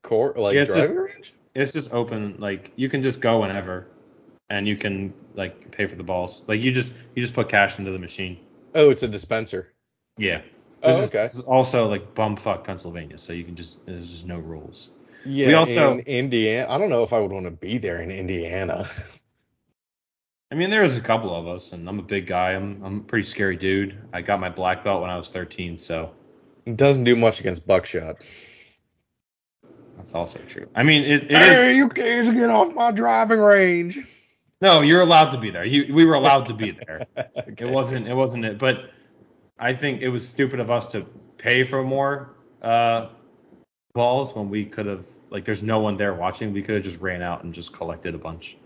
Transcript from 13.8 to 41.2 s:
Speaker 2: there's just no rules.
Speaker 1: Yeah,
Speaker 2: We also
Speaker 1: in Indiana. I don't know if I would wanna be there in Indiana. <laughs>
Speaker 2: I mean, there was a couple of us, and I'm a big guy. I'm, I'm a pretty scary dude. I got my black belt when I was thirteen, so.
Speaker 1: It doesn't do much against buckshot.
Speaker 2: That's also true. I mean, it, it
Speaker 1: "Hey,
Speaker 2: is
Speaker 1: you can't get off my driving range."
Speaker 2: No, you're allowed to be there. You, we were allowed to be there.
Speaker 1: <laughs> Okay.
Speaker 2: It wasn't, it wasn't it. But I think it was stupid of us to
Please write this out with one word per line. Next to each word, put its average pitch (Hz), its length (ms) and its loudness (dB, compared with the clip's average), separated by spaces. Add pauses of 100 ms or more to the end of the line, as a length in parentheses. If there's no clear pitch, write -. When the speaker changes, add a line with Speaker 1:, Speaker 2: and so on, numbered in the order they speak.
Speaker 2:
there's 87 240 -14
just 85 160 -16
no 87 120 -10
rules. 78 520 -16 (340)
Speaker 1:
Yeah, 135 220 0
Speaker 2:
We 147 80 8
also 147 380 4
Speaker 1:
in 120 80 -2
Indiana. 123 680 -2
I 131 100 -4
don't 202 120 -2
know 117 140 2
if 107 80 -4
I 117 80 0
would 98 100 -2
wanna 92 220 -8
be 98 260 -8
there 87 240 -6
in 85 80 -10
Indiana. 92 800 -6 (840)
<laughs> - 800 -20
Speaker 2:
I 139 60 -8
mean, 180 140 -2
there 214 120 4
was 135 140 4
a 113 40 -4
couple 110 320 -2
of 85 140 -8
us, 90 260 -12
and 87 160 -14
I'm 101 120 -8
a - 20 -12
big 95 240 -6
guy. 92 280 -2
I'm, 98 300 -8
I'm 98 140 -8
a 104 40 -10
pretty 110 200 -2
scary 95 340 -2
dude. 95 400 -2 (160)
I 87 100 -8
got 101 180 -2
my 92 100 -6
black 92 320 -2
belt 98 180 -2
when 90 100 -6
I 90 60 -6
was 85 120 -10
thirteen, 87 500 -10
so. 82 320 -8 (560)
Speaker 1:
It 117 100 -8
doesn't 135 280 4
do 120 120 6
much 113 240 2
against 90 260 -6
buckshot. 87 500 -2 (1800)
Speaker 2:
That's - 180 -20
also 85 320 -6
true. - 280 -16
I 120 80 0
mean, 147 200 6
it, 147 220 0
it 147 120 2
Speaker 1:
"Hey, 190 360 8
Speaker 2:
is 262 40 6
Speaker 1:
you 269 120 6
can't 233 480 0
get 233 140 4
off 220 240 4
my 240 180 2
driving 226 480 2
range." 185 580 4 (600)
Speaker 2:
No, 175 200 8
you're 160 200 8
allowed 165 300 8
to 131 80 -6
be 110 120 -6
there. 87 140 -6
You, 139 280 2
we 160 120 10
were 160 100 8
allowed 135 320 4
to 120 80 -6
be 107 180 -4
there. 80 340 -12 (100)
Speaker 1:
<laughs> - 0 - (200)
Okay. 113 300 -10
Speaker 2:
It 127 40 -4
wasn't, 127 360 -2
it 120 80 -4
wasn't 120 300 0
it. 104 140 -6
But 131 320 0 (680)
I 123 160 -2
think 131 280 -4
it 127 60 -2
was 120 200 -6
stupid 131 320 -2
of 117 100 -4
us 120 220 0
to 101 120 -8 (340)